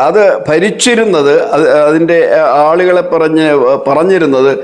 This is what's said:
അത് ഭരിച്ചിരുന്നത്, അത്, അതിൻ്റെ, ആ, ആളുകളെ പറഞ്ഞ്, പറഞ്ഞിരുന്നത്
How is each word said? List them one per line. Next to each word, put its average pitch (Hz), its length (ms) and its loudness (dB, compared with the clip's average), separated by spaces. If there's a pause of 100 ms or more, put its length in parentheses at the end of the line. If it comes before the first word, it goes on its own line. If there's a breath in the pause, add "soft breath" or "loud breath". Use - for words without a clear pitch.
അത് 196 140 0 (280)
ഭരിച്ചിരുന്നത്, 175 840 0 (220)
അത്, 156 100 0 (220)
അതിൻ്റെ, 165 320 0 (220)
ആ, - 20 0 (240)
ആളുകളെ 180 360 0 (100)
പറഞ്ഞ്, 160 340 0 (400)
പറഞ്ഞിരുന്നത് 151 640 0 (120)